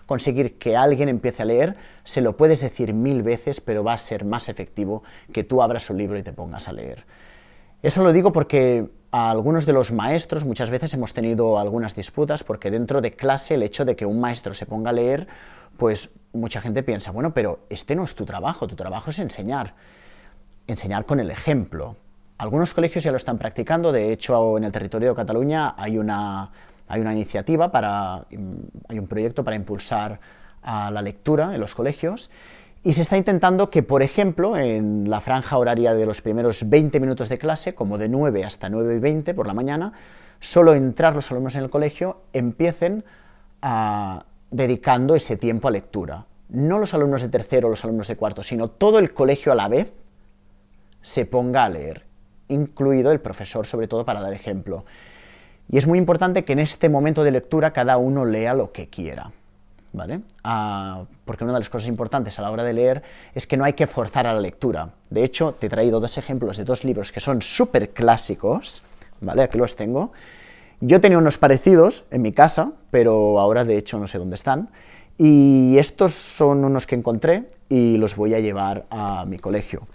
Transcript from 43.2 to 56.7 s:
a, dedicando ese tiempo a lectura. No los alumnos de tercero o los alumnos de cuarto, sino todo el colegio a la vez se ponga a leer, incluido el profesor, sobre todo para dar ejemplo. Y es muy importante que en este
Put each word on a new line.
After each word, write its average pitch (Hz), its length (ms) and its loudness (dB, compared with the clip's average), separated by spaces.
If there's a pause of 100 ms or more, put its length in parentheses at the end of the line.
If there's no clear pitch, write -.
a, 104 640 -4 (260)
dedicando 127 640 2
ese 131 220 0
tiempo 117 320 -2
a - 20 0
lectura. 95 560 -6 (220)
No 156 320 0
los 202 120 -4
alumnos 143 300 0
de 123 60 -6
tercero 120 400 2
o - 20 2
los 107 140 -4
alumnos 113 240 -4
de 110 80 -6
cuarto, 104 260 -4
sino 117 240 -4
todo 214 320 4
el 180 160 2
colegio 139 380 2
a - 20 6
la 101 140 2
vez 143 240 0 (1080)
se - 220 -2
ponga 123 400 2
a 104 40 0
leer, 78 420 -10 (380)
incluido 139 640 2
el 147 80 2
profesor, 104 460 -8
sobre 113 220 -4
todo 117 160 -2
para 110 160 -4
dar 98 140 -6
ejemplo. 95 500 -8 (880)
Y 131 80 4
es 139 80 4
muy 170 120 4
importante 175 460 2
que 143 80 -2
en 135 60 2
este 151 320 2